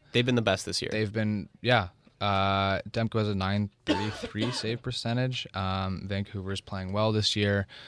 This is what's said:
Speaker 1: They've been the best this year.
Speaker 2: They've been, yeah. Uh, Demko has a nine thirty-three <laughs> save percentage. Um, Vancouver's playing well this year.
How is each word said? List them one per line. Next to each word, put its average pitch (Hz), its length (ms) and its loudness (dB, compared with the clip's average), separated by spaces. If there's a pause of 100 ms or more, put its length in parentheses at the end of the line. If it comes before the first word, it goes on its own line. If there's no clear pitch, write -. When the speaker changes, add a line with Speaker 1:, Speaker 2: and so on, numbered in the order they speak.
(120)
Speaker 1:
They've 120 140 4
been 127 100 4
the 117 60 4
best 98 240 2
this 92 140 -4
year. - 120 -4
Speaker 2:
They've 107 200 0
been, 107 360 -2 (120)
yeah. 110 280 2 (320)
Uh, 98 600 2 (100)
Demko 113 280 0
has 107 100 2
a 104 60 0
nine 98 340 0 (180)
thirty-three 104 640 -2
<laughs> - 20 -4
save 117 300 -4
percentage. 123 680 -2
Um, 95 540 -2
Vancouver's 98 560 -4
playing 95 300 -8
well 107 200 2
this 107 240 2
year. 101 300 4 (220)